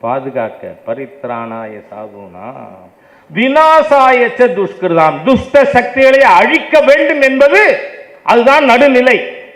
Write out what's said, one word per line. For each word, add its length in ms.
பாதுகாக்க, 720
பரித்ராணாய 1040
சாதுனா 600
விநாசாய 920
ச 180
துஷ்கிருதாம், 680
துஷ்ட 420
சக்திகளை 560
அழிக்க 600
வேண்டும் 400
என்பது 580
அதுதான் 420
நடுநிலை. 760